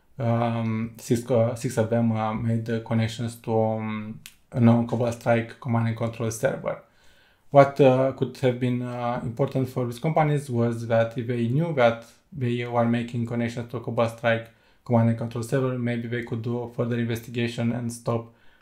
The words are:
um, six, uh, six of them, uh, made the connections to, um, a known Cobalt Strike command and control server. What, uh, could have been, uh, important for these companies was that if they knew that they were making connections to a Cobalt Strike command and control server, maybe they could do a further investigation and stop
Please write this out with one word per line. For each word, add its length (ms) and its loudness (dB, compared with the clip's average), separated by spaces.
um, 800 0
six, 320 0
uh, 240 4
six 240 -6
of 120 2
them, 220 2
uh, 220 -2
made 320 -2
the 140 -2
connections 560 -2
to, 180 -6
um, 640 -2
a 80 -2
known 280 6
Cobalt 260 0
Strike 460 0
command 300 0
and 80 -4
control 340 -4
server. 500 -4
What, 300 6
uh, 320 6
could 240 -4
have 220 0
been, 220 -2
uh, 420 -4
important 460 -2
for 160 -2
these 140 -6
companies 500 0
was 380 0
that 300 2
if 100 -4
they 200 0
knew 260 0
that 320 4
they 340 -2
were 200 2
making 420 0
connections 440 -4
to 60 -6
a 40 -8
Cobalt 360 0
Strike 320 0
command 260 4
and 80 0
control 260 -6
server, 340 0
maybe 300 -4
they 160 -4
could 180 -6
do 180 -4
a 140 -10
further 240 -2
investigation 720 -2
and 220 -4
stop 400 -4